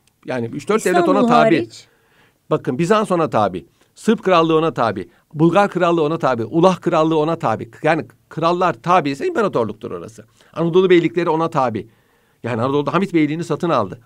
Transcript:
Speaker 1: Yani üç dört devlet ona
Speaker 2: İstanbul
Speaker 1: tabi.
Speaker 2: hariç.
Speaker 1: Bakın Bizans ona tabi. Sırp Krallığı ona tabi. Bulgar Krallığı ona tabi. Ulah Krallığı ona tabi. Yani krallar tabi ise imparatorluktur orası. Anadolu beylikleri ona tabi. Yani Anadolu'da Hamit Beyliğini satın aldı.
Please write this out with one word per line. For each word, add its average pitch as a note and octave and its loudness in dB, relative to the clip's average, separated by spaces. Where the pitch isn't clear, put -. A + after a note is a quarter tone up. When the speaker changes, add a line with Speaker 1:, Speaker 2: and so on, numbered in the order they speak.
Speaker 1:
Yani B2+ -6
üç D3 -10
dört A3 0
devlet F3+ 2
ona - 2
Speaker 2:
İstanbul B3 2
Speaker 1:
tabi. A3+ 4
Speaker 2:
hariç. - -6
Speaker 1:
Bakın C#3+ -2
Bizans F#3+ 0
ona E3 0
tabi. G2 -2
Sırp - 0
Krallığı E3 4
ona D#3+ 0
tabi. G#2 -4
Bulgar E3+ 2
Krallığı E3+ 0
ona D#3 -2
tabi. B2+ -2
Ulah E3+ 2
Krallığı D#3+ 0
ona D#3 -2
tabi. A2+ -4
Yani D3+ 0
krallar F3 -2
tabi E3 0
ise C#3 -6
imparatorluktur C3+ -4
orası. F#2 -14
Anadolu E3+ 2
beylikleri E3+ 2
ona D#3+ 0
tabi. B2 -2
Yani A2+ -4
Anadolu'da C#3 -2
Hamit F#3+ -2
Beyliğini D#3 0
satın D#3+ -4
aldı. A2+ -2